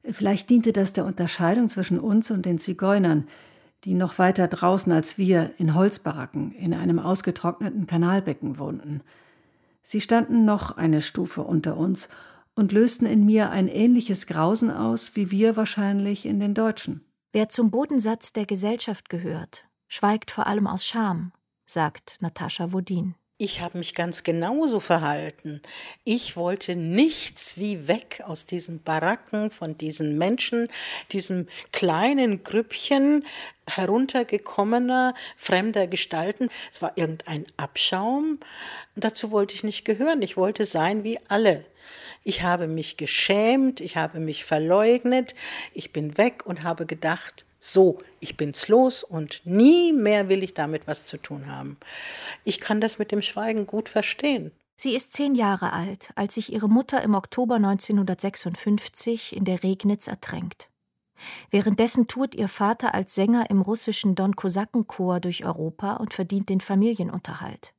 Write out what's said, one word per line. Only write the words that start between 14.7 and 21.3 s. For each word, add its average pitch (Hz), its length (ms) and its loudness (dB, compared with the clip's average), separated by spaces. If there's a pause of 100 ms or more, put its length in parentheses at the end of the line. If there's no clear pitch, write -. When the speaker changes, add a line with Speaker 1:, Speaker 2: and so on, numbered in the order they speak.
Speaker 1:
aus, - 460 -2
wie 202 140 0
wir 214 260 4
wahrscheinlich 202 720 0
in 208 120 0
den 208 160 0
Deutschen. 220 500 -2 (280)
Speaker 2:
„Wer 214 160 2
zum 226 220 2
Bodensatz 226 640 -2
der 208 140 -4
Gesellschaft 208 600 -4
gehört, 165 560 -8 (240)
schweigt 214 420 4
vor - 160 0
allem 208 220 2
aus - 180 -2
Scham“, 180 460 -2 (340)